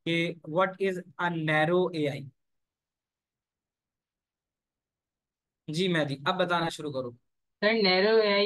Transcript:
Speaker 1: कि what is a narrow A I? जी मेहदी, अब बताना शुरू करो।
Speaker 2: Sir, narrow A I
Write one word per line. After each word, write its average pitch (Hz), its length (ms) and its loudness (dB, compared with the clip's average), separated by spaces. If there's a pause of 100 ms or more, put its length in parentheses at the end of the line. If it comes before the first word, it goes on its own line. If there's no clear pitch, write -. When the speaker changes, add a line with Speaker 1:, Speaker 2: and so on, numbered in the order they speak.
Speaker 1:
कि 165 420 -2
what 185 200 0
is 190 260 -4 (280)
a 175 80 0
narrow 165 640 2
A 147 160 -2
I? 143 120 -10 (3500)
जी 170 180 -2
मेहदी, 147 300 -2 (100)
अब 185 80 0
बताना 170 340 0
शुरू 151 220 -8
करो। 127 260 -8 (460)
Speaker 2:
Sir, 214 100 4
narrow 208 460 4
A 208 120 4
I 202 140 2